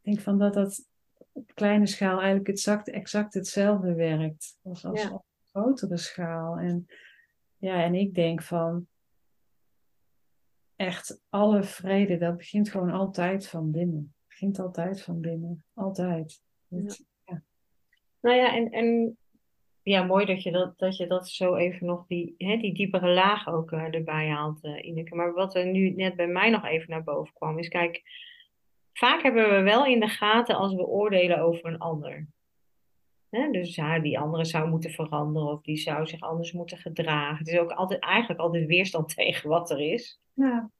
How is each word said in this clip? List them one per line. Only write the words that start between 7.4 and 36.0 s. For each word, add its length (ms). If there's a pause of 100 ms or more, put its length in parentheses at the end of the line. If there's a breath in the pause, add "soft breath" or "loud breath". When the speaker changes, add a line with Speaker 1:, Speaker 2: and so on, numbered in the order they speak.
Speaker 1:
ja, 260
en 120
ik 180
denk 280
van 460 (1900)
echt 540
alle 340
vrede, 540
dat 200
begint 320
gewoon 220
altijd 560
van 240
binnen. 460
Het 100
begint 320
altijd 420
van 180
binnen. 440 (100)
Altijd. 680 (260)
Speaker 2:
Ja. 140
Speaker 1:
Dat, 240 (200)
ja. 180 (760)
Speaker 2:
Nou 160
ja, 200
en, 140
en 480 (680)
ja, 160
mooi 220
dat 180
je 80
dat, 280
dat 180
je 100
dat 220
zo 260
even 300
nog 220
die, 300
hè, 200
die 160
diepere 400
laag 340
ook, 240
eh, 220
erbij 360
haalt, 340
eh, 220
Ineke. 300
Maar 180
wat 220
er 100
nu 240
net 260
bij 120
mij 220
nog 160
even 240
naar 140
boven 300
kwam, 260
is 80
kijk, 360 (920 loud breath)
vaak 280
hebben 280
we 120
wel 240
in 140
de 80
gaten 480
als 180
we 140
oordelen 520
over 260
een 140
ander. 480 (1000)
Hè, 220
dus 240
ja, 240
die 200
andere 260
zou 240
moeten 220
veranderen 600
of 100
die 160
zou 280